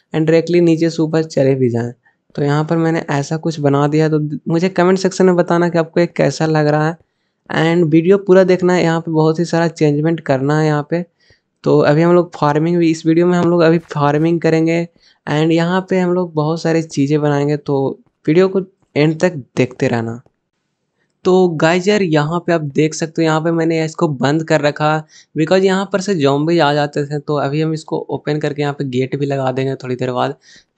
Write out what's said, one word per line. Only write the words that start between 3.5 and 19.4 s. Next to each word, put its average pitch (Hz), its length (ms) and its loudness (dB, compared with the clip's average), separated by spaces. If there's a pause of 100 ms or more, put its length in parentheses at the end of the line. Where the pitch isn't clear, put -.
बना 143 280 2
दिया। 156 200 2
तो 156 120 0 (280)
मुझे 165 220 0
कमेंट 185 280 2
सेक्शन 185 280 0
में 180 100 4
बताना 175 320 2
कि 170 100 -2
आपको 160 220 0
ये 170 60 2
कैसा 156 400 -2
लग 156 220 0
रहा 151 200 0
है। 170 160 -10 (460)
And 165 340 2
वीडियो 165 340 4
पूरा 190 260 4
देखना 180 280 2
है, 175 100 2
यहाँ 165 180 0
पे 165 100 -8
बहुत 156 280 2
ही 175 60 0
सारा 165 240 0
चेंजमेंट 156 520 0
करना 143 400 0
है 156 60 2
यहाँ 147 240 -2
पे। 175 140 -2 (600)
तो 143 160 4
अभी 147 220 4
हम 170 120 4
लोग 175 220 2
फार्मिंग 151 400 0
भी, 165 140 2
इस 160 160 -4
वीडियो 165 200 2
में 180 120 2
हम 170 120 0
लोग 175 100 2
अभी 165 180 4 (140)
फार्मिंग 151 480 0
करेंगे 165 480 0 (380)
and 156 260 0
यहाँ 170 280 0 (100)
पे 190 100 0
हम 175 140 0
लोग 180 200 -4
बहुत 156 280 -2
सारी 165 200 0
चीज़ें 151 380 -2
बनाएंगे। 147 380 0
तो 143 180 -4 (500)
वीडियो 180 220 2
को 190 140 -2 (340)
एंड 156 240 0
तक 180 160 0 (200)